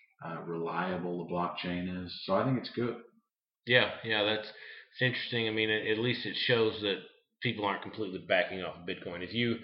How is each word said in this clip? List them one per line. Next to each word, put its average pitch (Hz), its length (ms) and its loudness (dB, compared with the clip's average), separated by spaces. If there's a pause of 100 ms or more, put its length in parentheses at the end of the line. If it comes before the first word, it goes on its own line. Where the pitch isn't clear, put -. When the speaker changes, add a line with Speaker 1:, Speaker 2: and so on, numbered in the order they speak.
(260)
Speaker 1:
uh, 82 160 -8
reliable 87 840 -2
the 85 80 -6
blockchain 90 720 -2
is. - 200 -10
So 95 100 0
I 101 80 4
think 127 140 2
it's - 180 -6
good. 117 200 0 (720)
Speaker 2:
Yeah, 120 240 6 (120)
yeah, 110 200 2
that's, 107 240 0 (440)
it's - 100 -6
interesting. 120 460 2
I 110 40 0
mean, 110 180 2
at, 107 160 2
at 110 140 2
least 123 260 0
it 95 100 -4
shows 110 460 4
that 101 160 2 (440)
people 104 240 0
aren't 98 180 0
completely 95 440 -6
backing 92 360 2
off 80 140 -6
of 85 100 -16
Bitcoin. 90 360 -6
If 90 100 -8
you 117 300 2